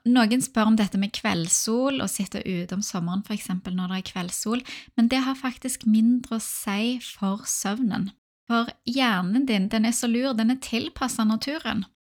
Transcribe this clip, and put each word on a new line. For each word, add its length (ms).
noen 360
spør 240
om 100
dette 220
med 140
kveldssol 880
og 80
sitte 380
ute 260
om 100
sommeren, 440
for 80
eksempel 400
når 140
det 100
er 140
kveldssol, 500
men 120
det 160
har 100
faktisk 520
mindre 520
å 20
si 640
for 360
søvnen. 760
For 240
hjernen 600
din, 220
den 160
er 60
så 160
lur, 280
den 160
er 120
tilpasset 640
naturen, 580